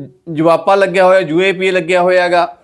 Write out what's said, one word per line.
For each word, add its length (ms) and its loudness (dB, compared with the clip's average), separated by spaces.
ਜਵਾਪਾ 420 0
ਲੱਗਿਆ 300 2
ਹੋਇਆ, 160 4
ਯੂ 200 -2
ਏ 120 0
ਪੀ 140 -4
ਏ 40 0
ਲੱਗਿਆ 320 -2
ਹੋਇਆ 260 0
ਗਾ। 160 0